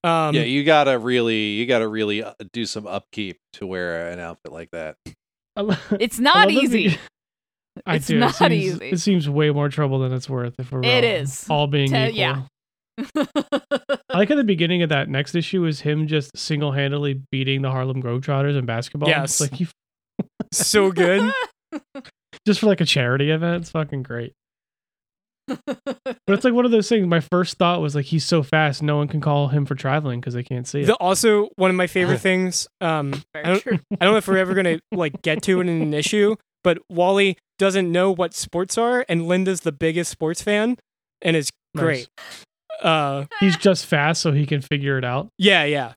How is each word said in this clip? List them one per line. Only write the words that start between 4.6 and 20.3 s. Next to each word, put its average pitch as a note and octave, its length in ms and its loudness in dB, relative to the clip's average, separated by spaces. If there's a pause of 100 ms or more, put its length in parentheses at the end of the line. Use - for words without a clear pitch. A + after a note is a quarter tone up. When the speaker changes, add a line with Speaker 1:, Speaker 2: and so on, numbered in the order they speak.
Speaker 2:
that. D#2+ 240 -10 (580)
Speaker 3:
I G#3 60 -8
lo-, G3+ 160 0 (240)
Speaker 4:
It's A#3 180 -2
Speaker 3:
<laughs> - 0 -
I A#3 60 -2
Speaker 4:
not D#4 100 4
Speaker 3:
love G4+ 140 6
that D4+ 60 0
the - 20 4 (240)
Speaker 4:
easy. E3 180 2 (420)
Speaker 3:
<laughs> - 460 -20
I F3 80 0
Speaker 4:
It's D3 140 -2
Speaker 3:
do. A3 80 2
It - 20 4
Speaker 4:
not A#3+ 160 2
Speaker 3:
seems, - 180 4
Speaker 4:
easy. E3 380 -2
Speaker 3:
it F#3 80 -2
seems E3+ 320 2
way D3+ 220 2
more D3 160 0
trouble C3+ 320 0
than B2+ 120 0
it's B2+ 160 -6
worth B2 300 -4
if B2+ 140 -10
we're C3 100 -4
Speaker 4:
It A#3+ 220 4
Speaker 3:
all, A#3 60 2 (120)
Speaker 4:
is. C#3 260 -8
Speaker 3:
all D3 200 2
being C#3 240 2
Speaker 4:
Te-, C3+ 40 2 (100)
Speaker 3:
equal. A3+ 120 -4
Speaker 4:
yeah. C#3+ 240 -2 (560)
<laughs> C4+ 180 -8
Speaker 3:
I - 1000 -2
like G#3 140 4
at D4+ 40 4
the C#4+ 60 2
beginning F3 400 2
of E3 60 0
that C#3+ 200 0
next C#3 280 -4
issue E3+ 300 0
is D3+ 160 -2
him D3+ 260 -2
just D3+ 280 -2
single-handedly C#3+ 960 -2
beating C3+ 320 -2
the C3+ 80 -2
Harlem C3 320 -2
Globetrotters C#3 560 -2
in B2 80 -2
basketball. A#2+ 420 -4
Speaker 1:
Yes. C#3+ 320 0
Speaker 3:
Like C#3 140 -2
he F3 140 -4 (840)